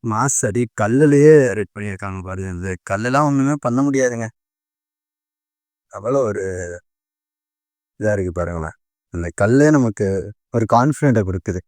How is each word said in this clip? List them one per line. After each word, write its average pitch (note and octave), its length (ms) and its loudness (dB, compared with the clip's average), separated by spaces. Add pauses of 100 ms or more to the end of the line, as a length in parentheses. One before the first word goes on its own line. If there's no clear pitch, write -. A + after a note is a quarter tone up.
மாஸ் A#2+ 400 -2
அடி A2+ 180 -2 (120)
கல்லுலயே C#3+ 600 6 (180)
ரெட் G2+ 200 -6
பண்ணியிருக்காங்க G2 500 -10
பாருங்க. F#2+ 280 -8
இந்த F2+ 200 -8 (120)
கல்லெல்லாம் B2 440 0
ஒண்ணுமே C#3 320 0
பண்ண B2 240 -2
முடியாதுங்க. B2+ 440 0 (1700)
அவ்வளோ A#2 300 -4
ஒரு G2 220 -4 (1600)
இதா G#2 120 0
இருக்கு F#2 200 -4
பாருங்களேன். E2+ 440 -6 (380)
அந்த E2+ 220 -6
கல்லே B2+ 340 4
நமக்கு A#2 360 2 (460)
ஒரு A2 140 0
கான்ஃபிடென்ட்டை B2+ 560 2
கொடுக்குது. F#2 460 -4